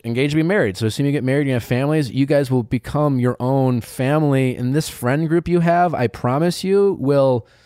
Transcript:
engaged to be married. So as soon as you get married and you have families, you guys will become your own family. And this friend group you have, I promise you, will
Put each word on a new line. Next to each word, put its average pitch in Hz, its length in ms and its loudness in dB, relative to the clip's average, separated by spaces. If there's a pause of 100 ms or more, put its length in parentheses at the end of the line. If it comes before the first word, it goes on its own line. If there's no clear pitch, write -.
engaged 123 300 -2
to - 20 0
be 156 80 2
married. 160 340 0
So 113 80 -2
as 110 80 0
soon 143 140 -2
as - 20 0
you 143 40 0
get 143 100 -2
married 135 180 0
and 139 60 -2
you 131 80 0
have 113 80 -2
families, 143 480 0
you 139 160 0
guys 143 240 2
will 127 100 2
become 139 580 -2
your 123 200 0
own 127 420 0
family. 135 760 0
And 123 200 -2
this 156 120 -2
friend 143 400 -2
group 165 200 0
you 175 140 2
have, 170 340 2
I 127 100 0
promise 143 580 -2
you, 196 360 2
will 135 480 2 (180)